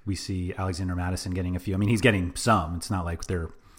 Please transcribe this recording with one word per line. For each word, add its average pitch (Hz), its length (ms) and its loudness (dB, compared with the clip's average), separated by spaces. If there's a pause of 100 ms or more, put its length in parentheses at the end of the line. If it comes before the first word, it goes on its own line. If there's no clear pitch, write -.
we 98 100 -2
see 92 420 -4
Alexander 92 380 -2
Mattison 90 380 -2
getting 90 240 -2
a - 20 -2
few. 98 140 -4
I 95 60 0
mean, 104 100 4
he's 110 140 4
getting 95 340 4
some. 87 400 2
It's - 140 -6
not 92 140 0
like 85 200 -4
they're 85 240 -2 (300)